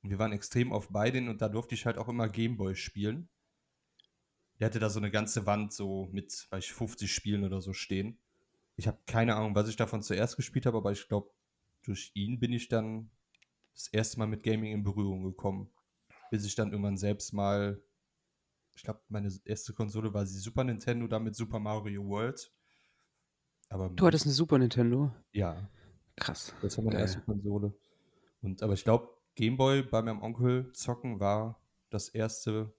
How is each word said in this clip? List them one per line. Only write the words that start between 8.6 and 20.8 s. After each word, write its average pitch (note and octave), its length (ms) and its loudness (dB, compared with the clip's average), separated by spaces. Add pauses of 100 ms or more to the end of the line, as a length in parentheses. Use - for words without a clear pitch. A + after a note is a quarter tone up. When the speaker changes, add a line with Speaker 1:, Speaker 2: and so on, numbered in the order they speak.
Speaker 1:
Ich - 120 -4
hab - 200 -6
keine A#2 280 4
Ahnung, G#2+ 200 2
was G#2 120 6
ich G#2+ 100 -4
davon A2 260 2
zuerst G#2+ 340 0
gespielt - 300 -2
habe, A2+ 100 2
aber G2+ 140 2
ich - 160 -4
glaub, G2+ 260 0 (480)
durch - 320 -6
ihn A2 260 -2
bin A#2+ 140 2
ich A#2 140 -2
dann A2 420 -2 (640)
das - 140 -12
erste A2 320 -2
Mal A2 80 0
mit G#2+ 160 -4
Gaming A2 280 0
in G#2 120 -2
Berührung G2 400 0
gekommen. F#2+ 480 -4 (600)
Bis G#2 140 -2
ich G#2 100 -4
dann G#2+ 160 0
irgendwann G2+ 260 -2
selbst G2+ 360 -2
mal, G2+ 480 0 (960)
ich - 80 -20
glaub, - 260 -10
meine G2+ 220 -2 (140)
erste G#2+ 280 -6
Konsole G#2+ 400 -2
war G2+ 100 0
die F#2 80 -2
Super G#2 320 -2
Nintendo, A#2 440 -2